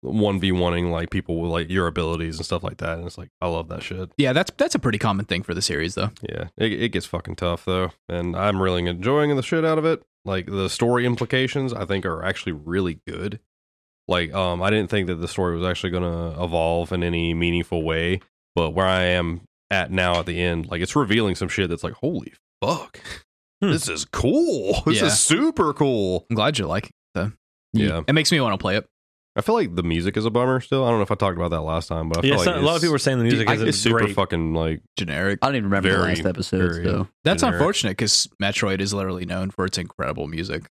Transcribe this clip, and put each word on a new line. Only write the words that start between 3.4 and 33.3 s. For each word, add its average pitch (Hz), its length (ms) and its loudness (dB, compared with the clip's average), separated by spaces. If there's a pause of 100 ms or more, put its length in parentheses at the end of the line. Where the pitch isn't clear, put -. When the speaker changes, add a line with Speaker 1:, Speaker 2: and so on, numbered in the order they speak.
Speaker 1:
I 92 60 -4
love 82 220 -4
that 85 140 -10
shit. 92 360 -8
Speaker 2:
Yeah, 131 140 2
that's, 165 240 0
that's 302 180 0
a - 40 0
pretty 107 200 0
common 101 280 0
thing 87 160 -2
for 85 120 -6
the 92 80 -4
series, 80 320 -2
though. 104 160 -2 (180)
Speaker 1:
Yeah, - 200 -8 (100)
it, 110 140 0
it 113 180 -2
gets 87 160 -2
fucking 87 300 -6
tough, 87 280 -4
though, 92 280 0 (160)
and 87 280 -4
I'm 98 240 0
really 90 260 2
enjoying 131 500 2
the 127 60 0
shit 160 220 0
out 160 140 2
of 156 60 -2
it. 165 180 0 (220)
Like, 95 220 -4
the 95 220 -2
story 120 380 2
implications, 127 680 0
I 101 120 -6
think, 95 200 -2
are 85 200 -4
actually 92 280 -4
really 82 540 -2
good. 95 320 -8 (680)
Like, 87 260 0
um, 90 280 0
I 98 80 2
didn't 107 200 2
think 98 180 0
that 87 80 -2
the 82 120 -4
story 87 280 0
was 87 100 -2
actually 90 240 -2
gonna 85 520 -4
evolve 82 500 0
in 90 100 -2
any 85 320 0
meaningful 87 480 0
way, 82 380 0 (340)
but 82 160 2
where 92 160 2
I 92 160 4
am 87 380 0 (280)
at 95 220 0
now 90 300 2
at 85 60 -4
the 87 140 -4
end, 85 300 0
like, 85 100 -4
it's 87 140 -4
revealing 107 400 2
some 90 140 -4
shit 92 200 -2
that's 82 140 -4
like, 82 120 -6
"Holy 143 380 -6 (300)
fuck, - 380 -4 (600)
Speaker 3:
Hmm. 196 120 2
Speaker 1:
this - 160 0
is 73 160 -6
cool. 151 840 0
This 113 140 4
Speaker 2:
Yeah. - 60 4
Speaker 1:
is 104 120 2
super 202 540 2
cool." 104 580 2
Speaker 2:
I'm 113 60 0
glad 123 220 2
you 95 100 0
like 92 180 -2
it, - 60 -20 (220)
though. 101 180 -2 (400)
Speaker 1:
Yeah. 82 340 2
Speaker 2:
It 131 60 2
makes 151 180 4
me 160 100 4
wanna 104 180 0
play 98 180 0
it. - 100 -2 (500)
Speaker 1:
I 104 60 0
feel 214 120 2
like 151 200 0
the 87 80 0
music 85 340 0
is 110 80 0
a 117 60 2
bummer 123 300 2
still. 135 240 0
I 120 40 2
don't 117 100 4
know 104 40 2
if 95 80 -2
I 107 40 2
talked 95 220 0
about 85 140 0
that 82 100 0
last 80 280 -2
time, 82 200 -4
but 82 100 0
I - 40 0
feel 135 80 4
Speaker 3:
Yeah, 143 60 4
Speaker 1:
like - 100 2
Speaker 3:
some, - 120 2
a - 40 0
lot 147 80 4
of 170 60 2
Speaker 1:
it's, 160 80 2
Speaker 3:
people 165 80 4
were 143 60 2
saying 131 200 2
the 117 60 2
music 113 240 4